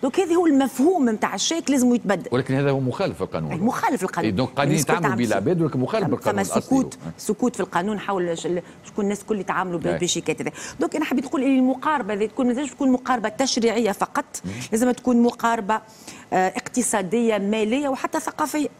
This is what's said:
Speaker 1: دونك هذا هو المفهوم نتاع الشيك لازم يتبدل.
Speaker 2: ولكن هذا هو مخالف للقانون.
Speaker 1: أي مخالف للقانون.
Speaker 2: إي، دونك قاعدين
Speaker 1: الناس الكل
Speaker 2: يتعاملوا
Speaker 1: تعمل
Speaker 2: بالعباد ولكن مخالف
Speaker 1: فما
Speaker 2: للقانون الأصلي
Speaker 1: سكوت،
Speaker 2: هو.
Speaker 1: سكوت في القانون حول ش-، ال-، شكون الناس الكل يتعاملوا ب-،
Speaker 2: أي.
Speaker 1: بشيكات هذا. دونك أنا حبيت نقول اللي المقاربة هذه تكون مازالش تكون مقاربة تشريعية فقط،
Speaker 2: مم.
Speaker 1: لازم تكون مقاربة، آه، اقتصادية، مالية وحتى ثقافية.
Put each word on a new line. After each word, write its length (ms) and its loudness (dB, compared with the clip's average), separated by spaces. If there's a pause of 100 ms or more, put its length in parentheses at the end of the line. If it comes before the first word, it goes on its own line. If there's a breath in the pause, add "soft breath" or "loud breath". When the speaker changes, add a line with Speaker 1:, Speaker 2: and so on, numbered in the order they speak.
Speaker 1:
دونك 180 0
هذا 140 2
هو 120 4
المفهوم 640 4
نتاع 240 -2
الشيك 360 -2
لازم 240 4
يتبدل. 380 0
Speaker 2:
ولكن 220 0
هذا 160 2
هو 100 2
مخالف 420 -2
للقانون. 300 -4
Speaker 1:
أي 60 -4
مخالف 440 0
للقانون. 280 -2
Speaker 2:
إي، 60 -2
دونك 120 0
قاعدين 260 2
Speaker 1:
الناس 160 0
الكل 60 4
Speaker 2:
يتعاملوا 200 0
Speaker 1:
تعمل 120 0
Speaker 2:
بالعباد 340 2
ولكن 180 0
مخالف 240 0
Speaker 1:
فما 100 0
Speaker 2:
للقانون 260 0
الأصلي 220 0
Speaker 1:
سكوت، 320 0
Speaker 2:
هو. 240 -12
Speaker 1:
سكوت 380 -2
في 40 -6
القانون 400 -2
حول 380 -2
ش-، 80 -8
ال-، 160 -2 (220 loud breath)
شكون 200 -4
الناس 160 -2
الكل 200 -4
يتعاملوا 400 -2
ب-، 60 -4
Speaker 2:
أي. 120 0
Speaker 1:
بشيكات 440 -2
هذا. 80 -4 (300 loud breath)
دونك 160 -2
أنا 80 0
حبيت 200 -2
نقول 180 -2
اللي 160 4
المقاربة 560 0
هذه 120 0
تكون 200 -2
مازالش 240 -2
تكون 220 2
مقاربة 360 0
تشريعية 640 0
فقط، 520 -4
Speaker 2:
مم. 60 -6 (220 loud breath)
Speaker 1:
لازم 180 2
تكون 320 2
مقاربة، 520 0 (580 loud breath)
آه، 160 4
اقتصادية، 880 0
مالية 500 0
وحتى 320 -2
ثقافية. 480 -4 (100)